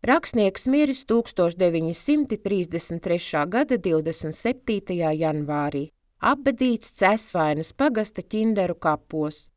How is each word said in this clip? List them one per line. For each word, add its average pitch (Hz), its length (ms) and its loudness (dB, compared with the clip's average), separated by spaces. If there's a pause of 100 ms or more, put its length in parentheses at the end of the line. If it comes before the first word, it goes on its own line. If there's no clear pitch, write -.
Rakstnieks 233 640 2
miris 262 380 2
tūkstoš 202 500 0
deviņsimti 180 840 0
trīsdesmit 170 640 -4
trešā 170 400 0
gada 247 320 0
divdesmit 160 580 -2
septītajā 196 800 -2
janvārī, 147 720 -2 (360)
apbedīts 254 680 0
Cesvainas 165 800 0
pagasta 220 500 0
Ķinderu 202 540 0
kapos 151 720 -2 (100)